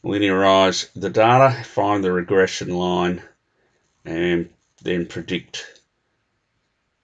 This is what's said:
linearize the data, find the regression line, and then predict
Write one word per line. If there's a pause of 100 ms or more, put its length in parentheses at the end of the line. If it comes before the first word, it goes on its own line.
linearize
the
data,
find
the
regression
line, (840)
and (320)
then
predict (1200)